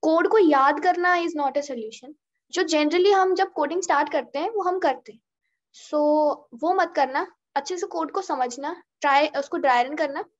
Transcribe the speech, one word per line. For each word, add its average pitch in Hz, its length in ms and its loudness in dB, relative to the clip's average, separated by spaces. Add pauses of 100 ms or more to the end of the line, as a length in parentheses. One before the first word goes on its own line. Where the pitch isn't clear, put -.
कोड 330 260 2
को 440 100 4
याद 294 420 4
करना 359 340 2
is 339 140 0
not 294 240 -2
a 285 100 -2
solution। 247 520 -12 (360)
जो 359 120 -2
generally 320 520 2
हम 381 200 2
जब 381 180 0
कोडिंग 320 300 -4
स्टार्ट 294 260 0
करते 277 300 -4
हैं, 349 120 -4
वो 427 120 -4
हम 359 160 -2
करते 269 340 -4
हैं। - 80 -20 (540)
So, - 240 -6 (560)
वो 311 200 -2
मत 339 220 0
करना, 285 360 -2 (240)
अच्छे 285 200 -6
से 349 100 -6
कोड 320 240 -6
को 381 120 -6
समझना, 269 600 -6 (180)
ट्राई, 294 280 2
उसको 285 280 -6
ड्राई 254 280 2
रन 285 120 -8
करना। 302 280 -4 (160)